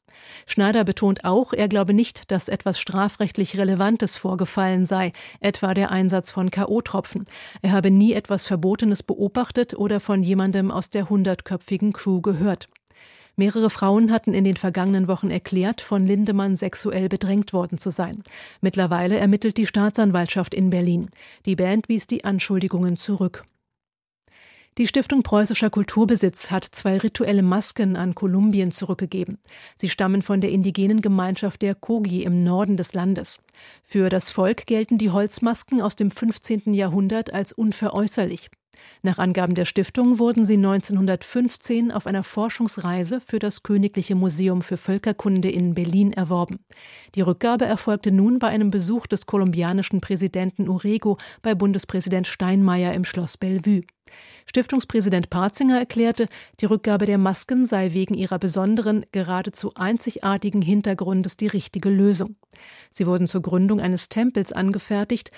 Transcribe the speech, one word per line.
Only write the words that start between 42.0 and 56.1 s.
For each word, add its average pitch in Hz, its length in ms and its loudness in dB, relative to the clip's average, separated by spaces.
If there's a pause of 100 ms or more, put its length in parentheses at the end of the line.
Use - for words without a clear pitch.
einer 190 160 -2
Forschungsreise 208 960 -2
für - 180 -4
das 208 240 -4
Königliche 202 540 0
Museum 185 460 0
für 180 140 -6
Völkerkunde 196 720 0
in 180 260 0
Berlin 185 380 2
erworben. 180 460 -2 (560)
Die 196 60 -2
Rückgabe 226 460 2
erfolgte 208 440 0
nun 208 300 4
bei 233 80 2
einem 214 220 0
Besuch 202 360 -2
des - 200 -4
kolumbianischen 185 760 0
Präsidenten 185 680 -2
Urrego 208 500 0 (220)
bei 220 140 0
Bundespräsident 185 720 0
Steinmeier 185 680 2
im 180 120 -2
Schloss - 320 -4
Bellevue. 190 460 0 (640)
Stiftungspräsident 220 840 0
Parzinger 226 480 2
erklärte, 233 480 0 (340)